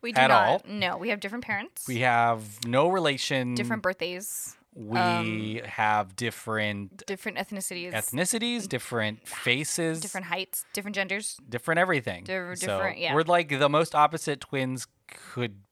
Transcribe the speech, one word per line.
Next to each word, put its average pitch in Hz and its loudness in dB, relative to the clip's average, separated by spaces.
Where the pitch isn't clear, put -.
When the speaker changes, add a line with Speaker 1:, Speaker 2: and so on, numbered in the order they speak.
Speaker 1:
We 240 -6
do 262 6
Speaker 2:
at 262 10
Speaker 1:
not. - 8
Speaker 2:
all. 160 4
Speaker 1:
No, 202 -2
we 190 -4
have 208 -2
different 208 -8
parents. 214 -8
Speaker 2:
We 123 -2
have 117 2
no 131 4
relation. 139 0
Speaker 1:
Different 120 -2
birthdays. - -6
Speaker 2:
We 113 -4
Speaker 1:
Um, 113 0
Speaker 2:
have 107 2
different 107 -4
Speaker 1:
different 202 -8
ethnicities. 185 -8
Speaker 2:
ethnicities, 202 -2
different 110 -2
faces. 160 0
Speaker 1:
Different 190 -6
heights, 185 -6
different 208 -6
genders. 196 -6
Speaker 2:
Different 123 -2
everything. 131 2
Speaker 1:
Di-, 180 -6
Speaker 2:
So 175 -4
Speaker 1:
different, 190 0
yeah. 160 0
Speaker 2:
we're 156 4
like 170 4
the 143 4
most 156 2
opposite 151 2
twins 131 -4
could 110 -6